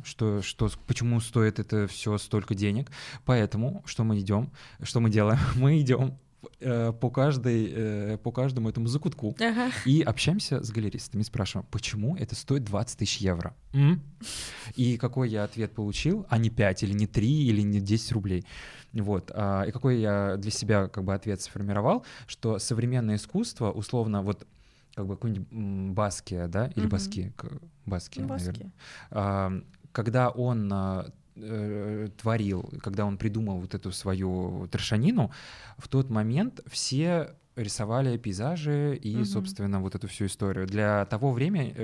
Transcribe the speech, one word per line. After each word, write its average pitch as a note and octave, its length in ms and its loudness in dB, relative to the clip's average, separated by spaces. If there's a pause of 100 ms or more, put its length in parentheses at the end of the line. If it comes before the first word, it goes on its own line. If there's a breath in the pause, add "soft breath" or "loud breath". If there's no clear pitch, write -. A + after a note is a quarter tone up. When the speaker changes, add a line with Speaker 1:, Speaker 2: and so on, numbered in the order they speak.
Speaker 1:
<laughs> - 40 -14
Speaker 2:
что, G#2 360 0
что - 260 0
с-, - 100 -2 (100)
почему A#2 340 2
стоит A2 380 2
это G#2 280 0
все G#2 300 -2
столько G#2 380 0
денег. G#2 360 0 (340 loud breath)
Поэтому B2 600 2
что - 180 -2
мы G#2+ 160 2
идем, G#2 320 0 (300 loud breath)
что - 180 -2
мы A2+ 100 6
делаем? G#2+ 380 6
<laughs> B2 80 0
Мы C#3 260 6
идем, C3 360 2 (420)
э, A#2 320 0
по A#2 180 0
каждой, B2 640 2
э, G#2+ 440 -2
по A#2 160 -4
каждому B2+ 360 0
этому A#2 180 -2
закутку C3 520 -2
Speaker 1:
Ага. A#3 320 2 (140)
Speaker 2:
и C#3+ 160 6
общаемся D3+ 600 0
с A2 100 -6
галеристами, G#2 520 -2
спрашиваем, - 480 -4
почему A2+ 460 -2
это A#2+ 180 -6
стоит C#3 300 0
двадцать G2+ 340 -2
тысяч - 220 0
евро? F2 320 0 (200)
М? C#3+ 280 6 (720 loud breath)
И B2 220 2
какой B2 320 0
я G#2+ 160 0
ответ A2 280 -4
получил? C#3+ 560 0
А A#2 80 4
не A2+ 120 4
пять G#2 340 2
или G2+ 100 0
не G#2 140 2
три C3+ 420 4
или G#2+ 120 4
не G#2 200 2
десять G#2 300 0
рублей. F#2+ 340 0 (480 loud breath)
Вот. G2+ 400 -2
А, G2 340 0
и - 40 -4
какой B2+ 300 2
я G2+ 360 2
для G#2 140 -4
себя G#2 360 2
как G2 180 -6
бы G2 80 0
ответ G2 280 -2
сформировал, G2+ 640 0 (220 loud breath)
что A2 320 -2
современное A#2 560 0
искусство, A#2+ 560 -2
условно, G#2+ 500 0
вот G2 240 -2 (500 soft breath)
как G2+ 120 -4
бы G2 80 -4
какой-нибудь, G2 360 -4
м, G2 440 -4
Баския, F#2 520 -2
да, G2 280 0
или G#2+ 100 0
Speaker 1:
Мгм. G#2+ 40 2
Speaker 2:
Баски-, G2 480 -2
к-, - 220 -12 (260)
Баския, - 380 -6
Speaker 1:
Ну, - 100 -4
Speaker 2:
наверное. F2+ 300 -6
Speaker 1:
Баския. F#3+ 80 -14 (400 loud breath)
Speaker 2:
А, G2 400 0 (400)
когда A#2+ 380 2
он, A#2+ 440 0
а, F#2+ 320 0 (300)
э, G#2+ 800 -4
творил, G#2 520 0 (120)
когда G2+ 240 -2
он G2 120 -2
придумал G#2 420 -2
вот F#2 160 -8
эту F#2+ 160 -6
свою F#2 800 -2
трешанину, B2 600 2 (460 loud breath)
в - 100 -18
тот C3+ 220 2
момент A#2 580 0
все D#3+ 680 0 (200)
рисовали A#2 600 0
пейзажи C#3+ 800 0
и, G#2+ 280 -2
Speaker 1:
Мгм. - 20 -
Speaker 2:
собственно, G2 560 -2
вот F#2+ 140 -4
эту G2+ 120 -4
всю G2+ 180 -4
историю. F#2+ 420 -2
Для G#2 380 2
того A#2 260 0
время-, C3+ 420 0 (100)